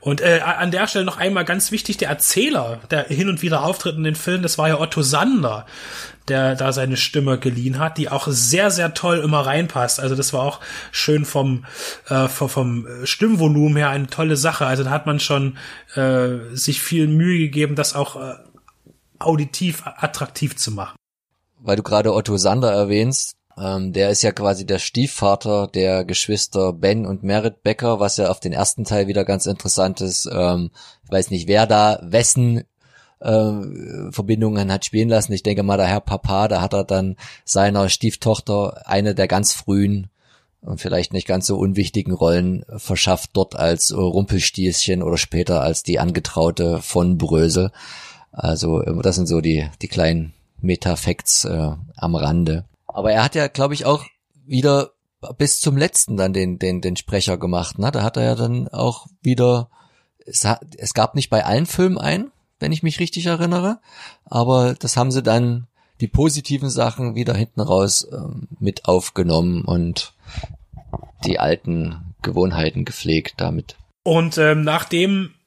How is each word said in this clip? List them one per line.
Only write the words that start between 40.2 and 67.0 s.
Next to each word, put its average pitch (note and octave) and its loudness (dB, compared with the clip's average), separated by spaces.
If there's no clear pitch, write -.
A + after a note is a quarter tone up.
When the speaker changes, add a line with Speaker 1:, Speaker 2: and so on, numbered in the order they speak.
Speaker 2:
und G2 -10
vielleicht F2+ -2
nicht F#2 -4
ganz F#2 0
so G2 2
unwichtigen F#2+ 0
Rollen F2+ 2
verschafft, - 0
dort - 0
als E2 2
Rumpelstilzchen F#2 0
oder E2+ 0
später E2+ 0
als D#2+ -2
die - 0
Angetraute E2+ 0
von F2 2
Brösel. E2 2
Also, D#2+ -2
das F2 0
sind F2+ 0
so E2 2
die, D#2 0
die - -10
kleinen E2 0
Meta-Facts, - 0
äh, D#2 -2
am E2+ -2
Rande. D#2+ 0
Aber G#2 0
er A2 4
hat C#3+ 0
ja, D3 0
glaub C#3 -2
ich, C#3+ -6
auch C#3 2
wieder C#3 2
bis C#3+ 2
zum C#3 2
letzten D3 0
dann F#2+ 0
den, F#2 0
den, F#2 -2
den F2+ -2
Sprecher F#2+ -2
gemacht, F2 -4
ne? G#2+ 0
Da A2+ -2
hat A2+ -2
er A#2 0
ja A#2+ 2
dann A#2+ -2
auch A#2 -4
wieder, B2 2
es - -4
ha-, G#2+ 2
es - -8
gab A2 2
nicht C#3 -2
bei A2 2
allen B2 2
Filmen F#3 2
einen, F#3 -2
wenn D3 0
ich D#3 -4
mich D#3+ -2
richtig E3+ -4
erinnere, F3 0
aber B2 2
das - -4
haben B2+ 2
sie C3 0
dann, A#2+ 2
die A2+ 0
positiven C#3+ 0
Sachen A#2+ -2